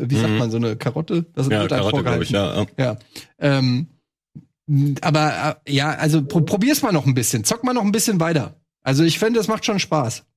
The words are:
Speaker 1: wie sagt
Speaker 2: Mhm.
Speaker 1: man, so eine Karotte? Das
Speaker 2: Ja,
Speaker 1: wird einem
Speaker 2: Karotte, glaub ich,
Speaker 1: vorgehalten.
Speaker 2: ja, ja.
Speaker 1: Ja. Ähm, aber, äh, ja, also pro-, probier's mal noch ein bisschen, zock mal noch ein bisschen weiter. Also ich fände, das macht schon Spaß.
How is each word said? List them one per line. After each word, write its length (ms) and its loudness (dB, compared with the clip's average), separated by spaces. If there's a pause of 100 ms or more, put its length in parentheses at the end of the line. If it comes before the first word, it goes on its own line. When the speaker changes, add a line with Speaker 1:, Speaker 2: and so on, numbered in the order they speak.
Speaker 1:
wie 80 0
sagt 140 2
Speaker 2:
Mhm. 80 2
Speaker 1:
man, 120 0
so 60 -2
eine 180 -2
Karotte? 500 -2 (100)
Das 120 0
Speaker 2:
Ja, 140 2
Speaker 1:
wird 100 0
einem 140 0
Speaker 2:
Karotte, 180 0
glaub 180 0
ich, 100 -2
Speaker 1:
vorgehalten. 460 0
Speaker 2:
ja, 80 0
ja. 60 0
Speaker 1:
Ja. 60 -6 (420)
Ähm, 480 0 (1120)
aber, 640 0
äh, 80 -8
ja, 180 0
also 320 2
pro-, 180 0
probier's 400 0
mal 100 0
noch 140 2
ein 100 2
bisschen, 300 -2
zock 180 -2
mal 100 0
noch 120 0
ein 80 0
bisschen 260 0
weiter. 360 -2 (280)
Also 220 2
ich 140 2
fände, 200 2
das 80 -2
macht 180 -2
schon 140 0
Spaß. 440 -2 (140)